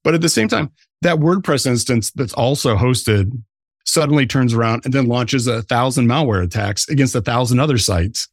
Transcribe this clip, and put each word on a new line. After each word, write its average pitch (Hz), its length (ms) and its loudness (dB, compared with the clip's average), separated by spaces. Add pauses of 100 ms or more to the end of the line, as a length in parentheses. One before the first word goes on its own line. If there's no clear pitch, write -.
But 156 100 2
at 165 80 0
the 170 60 2
same 110 200 0
time, 127 220 -2 (320)
that 165 160 2
WordPress 160 480 0
instance 120 460 0
that's 120 200 -6
also 127 440 0
hosted 110 540 2 (540)
suddenly 143 420 2
turns 123 280 0
around 117 300 0
and 127 100 -4
then 135 120 2
launches 120 400 0
a 113 160 -2
thousand 123 440 0
malware 120 360 0
attacks 101 460 -4
against 139 260 0
a 123 60 0
thousand 123 400 0
other 143 180 2
sites. 95 540 -2